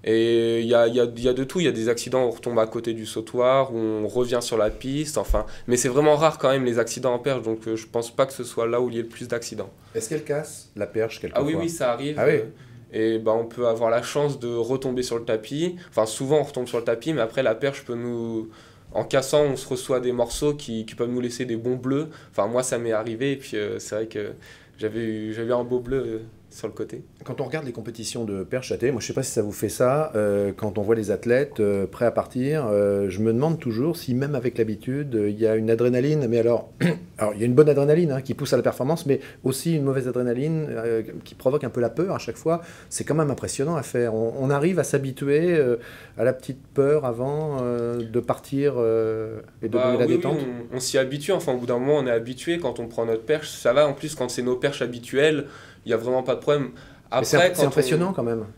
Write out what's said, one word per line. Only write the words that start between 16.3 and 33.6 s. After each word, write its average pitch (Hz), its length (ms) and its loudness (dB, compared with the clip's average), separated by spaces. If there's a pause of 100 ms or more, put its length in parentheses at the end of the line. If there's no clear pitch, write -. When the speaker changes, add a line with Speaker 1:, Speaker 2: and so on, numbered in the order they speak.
Speaker 1:
on 143 60 2
retombe 127 240 -6
sur 120 100 -2
le 113 60 -2
tapis, 120 280 -2
mais 139 100 0
après 113 200 -2
la - 140 2
perche 139 280 -4
peut 120 120 -6
nous, 117 540 -6 (420)
en - 120 -2
cassant, 139 380 2
on 139 140 2
se 127 100 -10
reçoit 127 320 -2
des 123 140 0
morceaux 123 420 0
qui, 117 320 -8
qui 110 80 -14
peuvent 120 160 -4
nous 123 100 -2
laisser 120 260 -4
des 120 100 -2
bons 123 200 -2
bleus. 135 340 -2 (200)
Enfin, 101 160 0
moi 120 160 0
ça 127 160 -2
m'est 117 140 -2
arrivé, 113 400 -2
et 135 40 -2
puis, 135 200 -10
euh, 104 240 -2
c'est - 160 -8
vrai 110 100 -2
que 107 260 -8 (460)
j'avais 107 240 -4
eu, 110 300 -4
j'avais 113 160 -6
eu 123 60 2
un 123 100 0
beau 123 160 0
bleu, 123 260 -4
euh, 110 120 -6 (320)
sur - 180 -10
le 104 40 -8
côté. - 300 -10 (220)
Speaker 2:
Quand 123 160 -10
on 139 60 -2
regarde 151 200 -6
les 123 60 -8
compétitions 113 520 -8
de 98 200 -4
perche 127 260 -6
à 101 60 0
télé, 120 160 2
moi 117 80 -2
je - 80 -8
sais - 40 -6
pas 131 120 -2
si - 80 -6
ça 113 100 0
vous 104 80 -2
fait 104 180 -4
ça, 131 460 2
euh, 101 420 2
quand 107 220 -4
on 104 40 0
voit 104 120 4
les 107 160 0
athlètes, 123 480 2
euh, 101 300 2
prêts - 180 -2
à 110 60 4
partir, 131 560 -2
euh, 101 400 4
je 90 100 -4
me 110 140 4
demande 151 260 2
toujours 135 380 0